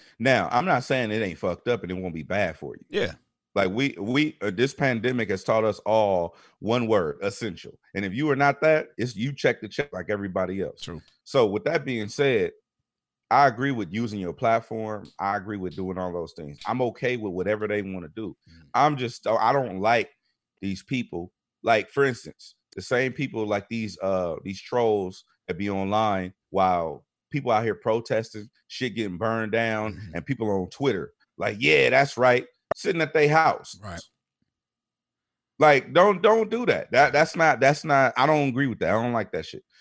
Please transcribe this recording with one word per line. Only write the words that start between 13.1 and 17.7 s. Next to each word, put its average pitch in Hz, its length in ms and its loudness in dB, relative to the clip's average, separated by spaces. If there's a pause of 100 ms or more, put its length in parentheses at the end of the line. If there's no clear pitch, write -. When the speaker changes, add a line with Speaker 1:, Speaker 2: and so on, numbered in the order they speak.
Speaker 1:
I 139 180 6
agree 127 240 0
with 104 200 -4
using 107 280 -4
your 90 120 -6
platform. 113 760 -4 (100)
I 98 160 -2
agree 104 220 -8
with 90 180 -8
doing 92 220 -6
all 92 160 -6
those 85 200 -8
things. 73 320 -16
I'm 117 180 -4
okay 123 340 -2
with 104 160 -6
whatever 104 340 -2
they 104 140 -2